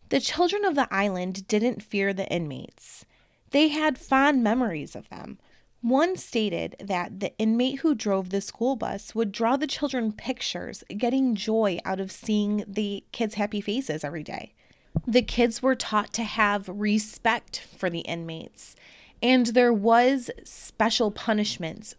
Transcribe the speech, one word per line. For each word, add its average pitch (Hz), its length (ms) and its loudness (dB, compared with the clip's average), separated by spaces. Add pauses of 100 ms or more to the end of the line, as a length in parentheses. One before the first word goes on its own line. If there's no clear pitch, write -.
The 277 120 4
children 359 440 0
of 339 120 2
the 269 160 2
island 190 560 -2
didn't 220 340 0
fear 196 320 -2
the 190 140 -4
inmates. - 760 -6 (460)
They 302 180 6
had 302 300 0
fond 269 440 4
memories 208 520 0
of - 140 -14
them. - 300 -16 (440)
One 285 340 4
stated 180 640 -2
that 190 400 -4
the - 180 -6
inmate 240 420 2
who 311 140 4
drove 196 360 0
the 196 100 0
school 247 340 -2
bus - 400 -6
would 220 160 0
draw 233 260 0
the 277 120 -2
children 254 420 -2
pictures, - 720 -6 (140)
getting 247 400 2
joy 214 480 2
out 190 160 -2
of 190 100 -6
seeing 208 560 0
the 202 460 -4
kids' 214 220 -4
happy 208 260 -2
faces 202 420 -4
every 151 220 -8
day. - 300 -12 (520)
The 240 160 6
kids 240 400 0
were 262 140 2
taught - 380 -2
to 226 100 -4
have 202 440 0
respect 214 920 -2 (180)
for 185 100 -2
the 170 120 -4
inmates, - 760 -10 (480)
and 247 240 6
there 240 260 6
was 233 580 4 (120)
special - 720 0
punishments 208 880 -2